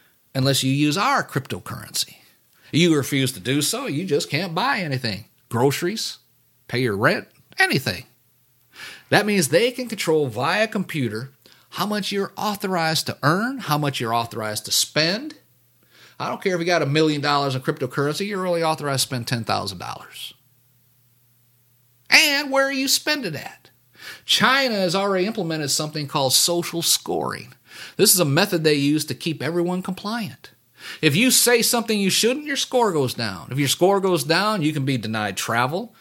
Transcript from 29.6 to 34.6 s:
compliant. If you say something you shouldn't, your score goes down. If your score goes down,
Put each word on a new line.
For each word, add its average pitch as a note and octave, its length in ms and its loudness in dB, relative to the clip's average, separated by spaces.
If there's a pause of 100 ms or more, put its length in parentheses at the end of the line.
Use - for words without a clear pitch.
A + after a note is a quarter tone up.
compliant. G3+ 680 -8 (520)
If D#3 140 4
you B3 160 4
say A#3+ 300 4
something A3 360 0
you G3 120 2
shouldn't, C4 360 0
your C#4+ 100 -4
score A#3 360 2
goes C3+ 200 2
down. F#2+ 380 -6
If C3 80 -4
your C#3 100 2
score F#3+ 320 4
goes F3+ 220 2
down, F3+ 400 2